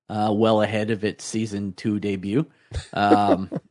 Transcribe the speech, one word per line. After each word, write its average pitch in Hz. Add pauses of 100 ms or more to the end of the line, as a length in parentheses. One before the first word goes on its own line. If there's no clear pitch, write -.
uh, 107
well 110
ahead 107
of 101
its 95
season 101
two 104
debut. 98 (480)
Um, 104 (220)